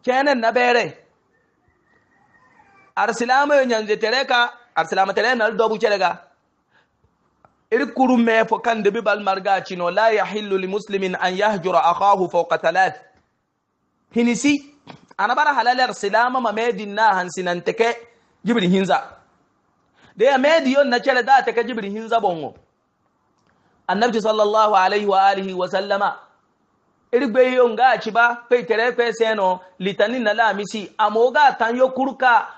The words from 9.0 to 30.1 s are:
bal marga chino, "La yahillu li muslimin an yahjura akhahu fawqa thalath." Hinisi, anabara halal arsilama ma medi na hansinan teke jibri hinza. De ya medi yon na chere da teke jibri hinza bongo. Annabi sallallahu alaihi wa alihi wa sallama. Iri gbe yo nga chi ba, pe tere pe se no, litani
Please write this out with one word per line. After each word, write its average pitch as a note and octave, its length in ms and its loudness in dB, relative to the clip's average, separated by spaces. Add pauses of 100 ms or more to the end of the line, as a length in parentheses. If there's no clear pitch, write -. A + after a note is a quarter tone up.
bal G#3 200 -2
marga F#3+ 440 -2
chino, F3 260 -6
"La G#3+ 220 2
yahillu G3 460 -4
li F#3 80 -6
muslimin F#3+ 520 -6
an F#3 160 -2
yahjura G3 460 0
akhahu F#3 500 2
fawqa E3+ 300 0
thalath." F3 380 0 (1160)
Hinisi, A#3+ 600 0 (420)
anabara C4+ 380 0
halal B3 260 0
arsilama A#3 640 0
ma A3 100 -2
medi G#3+ 320 -4
na G#3 300 2
hansinan F3+ 500 -4
teke A3+ 320 0 (480)
jibri G#3 240 0
hinza. F#3 480 0 (1000)
De G#3+ 120 2
ya C#4 100 4
medi C#4+ 360 2
yon C#4 180 2
na A#3+ 100 2
chere B3+ 240 0
da C4 180 6
teke A#3 220 -2
jibri A3 240 -6
hinza A3+ 320 -2
bongo. E3 340 -4 (1300)
Annabi G#3+ 320 0
sallallahu G#3+ 560 2
alaihi G3+ 300 2
wa F#3+ 200 2
alihi F#3+ 280 0
wa F3+ 140 -4
sallama. G3 480 -2 (960)
Iri B3+ 160 2
gbe B3+ 260 2
yo B3 140 4
nga A3+ 300 2
chi A3 120 -8
ba, A#3 380 0
pe B3 160 2
tere A3+ 280 0
pe A#3+ 200 -2
se A3 220 0
no, F#3 260 -2 (200)
litani G#3 400 -2